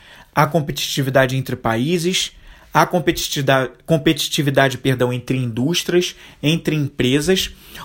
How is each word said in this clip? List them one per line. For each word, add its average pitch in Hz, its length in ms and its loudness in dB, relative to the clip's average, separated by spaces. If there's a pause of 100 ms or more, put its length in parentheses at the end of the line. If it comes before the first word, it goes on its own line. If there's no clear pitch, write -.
(340)
Há 147 120 4
competitividade 135 920 0
entre 127 200 -4
países, 160 760 -2 (420)
há 156 100 6
competitividade, 143 880 0 (160)
competitividade, 143 920 2
perdão, 123 340 0
entre 127 260 -4
indústrias, 147 760 -2 (260)
entre 156 320 0
empresas, 147 800 0 (300)